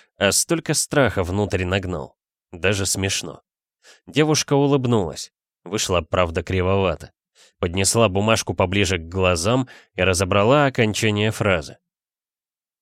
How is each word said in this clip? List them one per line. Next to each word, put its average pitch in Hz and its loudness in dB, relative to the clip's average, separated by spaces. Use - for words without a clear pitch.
а 196 2
столько 165 0
страха 120 0
внутрь 92 -2
нагнал. 90 -6
Даже 95 -2
смешно. 95 -4
Девушка 151 0
улыбнулась. 123 0
Вышла, 90 -2
правда, 87 -2
кривовато. 92 -2
Поднесла 98 2
бумажку 101 0
поближе 95 0
к 82 -10
глазам 92 0
и 90 -2
разобрала 98 4
окончание 107 0
фразы. 95 -2